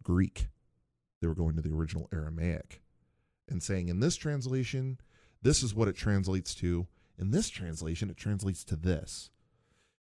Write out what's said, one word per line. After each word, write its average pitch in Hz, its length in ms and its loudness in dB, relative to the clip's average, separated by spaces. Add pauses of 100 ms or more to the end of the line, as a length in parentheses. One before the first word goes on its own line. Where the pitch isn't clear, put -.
Greek. - 460 2 (720)
They 85 80 0
were 80 60 0
going 80 220 2
to 80 60 -2
the 78 100 -2
original 80 400 -2
Aramaic 80 680 -4 (680)
and 87 140 -4
saying, 90 260 -2
"In 87 120 0
this 165 160 2
translation, 131 840 -4 (440)
this 147 200 6
is 110 120 0
what 110 140 4
it 95 80 0
translates 95 600 2
to. 87 300 0 (320)
In 92 120 0
this 185 180 2
translation, 82 640 -4
it 87 60 -12
translates 98 480 -2
to - 120 -2
this. - 540 -2 (800)